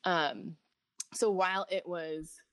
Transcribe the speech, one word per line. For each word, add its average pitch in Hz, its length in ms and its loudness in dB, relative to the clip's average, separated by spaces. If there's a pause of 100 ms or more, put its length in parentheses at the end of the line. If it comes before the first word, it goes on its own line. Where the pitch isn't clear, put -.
Um, 160 540 0 (560)
so 220 180 4
while 190 400 2
it 185 160 -2
was 160 540 -6 (120)